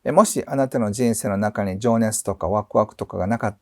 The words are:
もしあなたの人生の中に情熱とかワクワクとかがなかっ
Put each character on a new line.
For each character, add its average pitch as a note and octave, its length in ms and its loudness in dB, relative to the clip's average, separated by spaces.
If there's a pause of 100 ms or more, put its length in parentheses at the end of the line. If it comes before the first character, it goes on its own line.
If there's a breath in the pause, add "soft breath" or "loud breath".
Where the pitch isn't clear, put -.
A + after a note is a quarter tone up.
も D#3 180 6
し - 240 -2
あ C#3+ 80 -4
な C3+ 120 2
た C3 120 -2
の G#2+ 100 0
人 A#2 240 0
生 - 140 -4
の G2+ 80 0
中 G#2 260 0
に G2 160 -2
情 A2+ 220 2
熱 A2 240 0
と G2 100 -2
か F#2 140 -4
ワ G#2 160 0
ク - 120 -4
ワ G#2+ 120 4
ク - 80 -20
と G#2 100 -8
か - 120 -10
が F2+ 100 -2
な A#2 100 0
か A2+ 100 -2
っ G#2 140 -8